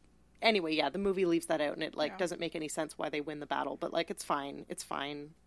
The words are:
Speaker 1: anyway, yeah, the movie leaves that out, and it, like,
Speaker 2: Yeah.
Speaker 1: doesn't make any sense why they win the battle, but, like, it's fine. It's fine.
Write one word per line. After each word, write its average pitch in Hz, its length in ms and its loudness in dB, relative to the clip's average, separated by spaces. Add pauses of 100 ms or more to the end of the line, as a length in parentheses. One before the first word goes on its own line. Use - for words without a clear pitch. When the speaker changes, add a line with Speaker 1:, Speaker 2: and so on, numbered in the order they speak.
(400)
Speaker 1:
anyway, 190 340 6
yeah, 151 140 4
the 170 100 -2
movie 196 280 2
leaves 170 200 4
that 160 140 2
out, 147 140 0
and 156 80 -6
it, 151 120 -4
like, 151 180 0
Speaker 2:
Yeah. - 60 -6
Speaker 1:
doesn't 175 220 -2
make 170 160 -4
any 156 120 -4
sense 156 280 -4
why - 140 -2
they 151 100 -2
win 147 200 -6
the 143 60 -10
battle, 139 300 -2
but, - 160 -4
like, 165 180 0
it's - 140 -8
fine. 143 440 -2
It's - 140 -8
fine. 147 520 -6 (120)